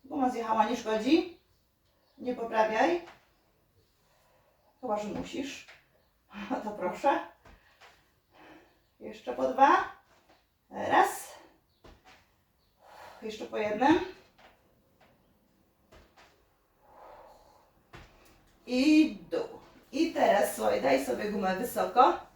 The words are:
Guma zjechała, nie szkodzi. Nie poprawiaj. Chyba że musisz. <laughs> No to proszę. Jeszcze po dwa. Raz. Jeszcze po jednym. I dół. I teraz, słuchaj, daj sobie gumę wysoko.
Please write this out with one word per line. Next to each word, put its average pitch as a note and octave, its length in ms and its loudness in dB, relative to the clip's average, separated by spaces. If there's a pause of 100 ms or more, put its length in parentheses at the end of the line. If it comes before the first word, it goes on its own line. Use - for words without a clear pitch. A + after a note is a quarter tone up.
(180)
Guma B3+ 120 0
zjechała, A3 360 0
nie A#3 120 -4
szkodzi. A#3+ 600 0 (800)
Nie B3 180 -6
poprawiaj. A3+ 640 0 (1800)
Chyba G#3+ 160 -4
że G#3 100 -8
musisz. - 600 -10 (680)
<laughs> G3+ 180 -12
No C4 100 -6
to G#3+ 100 -10
proszę. A#3 480 -2 (1800)
Jeszcze A3 340 -12
po B3+ 140 -2
dwa. C4+ 220 6 (1000)
Raz. - 640 0 (1900)
Jeszcze A3 240 -12
po A3 120 -10
jednym. A3 420 2 (4000)
I C#4 500 4 (140)
dół. - 160 -4 (440)
I D#4+ 220 0
teraz, G#3 420 2
słuchaj, G#3+ 260 0
daj C4+ 240 2
sobie G#3 260 -4
gumę F#3+ 240 -2
wysoko. - 640 2 (160)